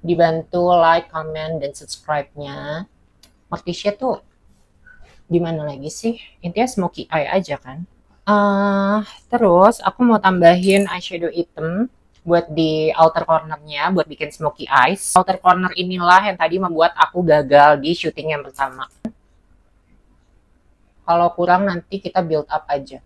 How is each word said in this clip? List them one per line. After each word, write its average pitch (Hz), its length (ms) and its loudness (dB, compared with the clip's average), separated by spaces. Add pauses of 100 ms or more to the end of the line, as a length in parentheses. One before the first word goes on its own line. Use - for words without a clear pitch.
Dibantu 170 720 0
like, 165 320 4
comment, 156 480 -8
dan 139 160 -8
subscribe-nya. 147 1120 -10 (640)
Morticia 175 480 -6
tuh 254 240 -6 (1040)
gimana 165 400 -4
lagi 143 240 -12
sih? 226 320 -8 (240)
Intinya 214 240 -2
smokey 175 400 -6
eye 156 160 -2
aja 165 320 -4
kan. 143 320 -16 (360)
Eh, 202 720 0 (300)
terus 208 560 4
aku - 160 -2
mau 233 160 4
tambahin 185 720 4
eyeshadow 170 400 -6
hitam 175 640 -6 (320)
buat 170 240 2
di 156 480 0
outer 160 240 4
corner-nya, 156 720 -4
buat 156 160 0
bikin 147 240 -12
smokey - 320 -8
eyes. 139 480 0
Outer 185 240 -2
corner 185 400 0
inilah 180 560 2
yang 180 80 -8
tadi 165 160 -2
membuat 170 400 0
aku 160 240 0
gagal 147 560 6
di 147 160 -4
syuting 156 400 -6
yang 143 80 -6
pertama. 131 480 -10 (2250)
Kalau 170 320 2
kurang 180 320 2
nanti 180 320 -10
kita 185 240 -4
build 156 240 -2
up 156 160 -6
aja. 139 400 -8